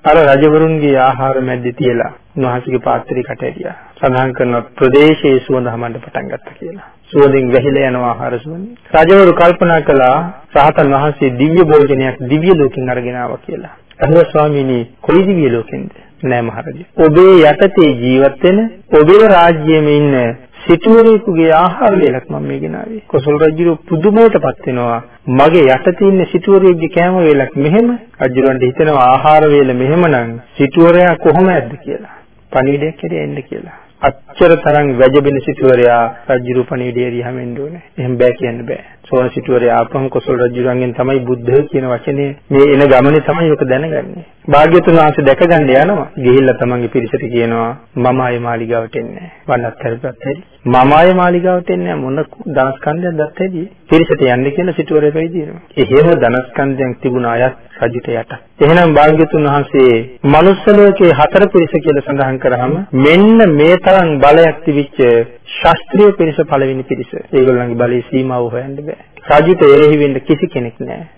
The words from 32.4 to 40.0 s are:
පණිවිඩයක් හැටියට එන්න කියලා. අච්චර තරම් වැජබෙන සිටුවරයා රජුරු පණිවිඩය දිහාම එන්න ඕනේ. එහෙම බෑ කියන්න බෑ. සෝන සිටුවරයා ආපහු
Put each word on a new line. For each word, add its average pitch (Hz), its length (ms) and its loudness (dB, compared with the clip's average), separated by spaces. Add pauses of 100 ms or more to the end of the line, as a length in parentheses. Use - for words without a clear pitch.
පණිවිඩයක් 143 440 -2
හැටියට 165 260 -8
එන්න 147 220 -10
කියලා. - 340 -16 (240)
අච්චර - 540 0
තරම් 147 380 0
වැජබෙන 135 460 2
සිටුවරයා 123 600 2 (260)
රජුරු 123 360 -2
පණිවිඩය 123 460 -6
දිහාම 120 280 -8
එන්න 123 180 -12
ඕනේ. 156 360 -14
එහෙම 127 240 -6
බෑ 123 180 2
කියන්න 120 300 -8
බෑ. 127 200 -12 (200)
සෝන 127 260 -2
සිටුවරයා 120 460 -2
ආපහු 117 320 -4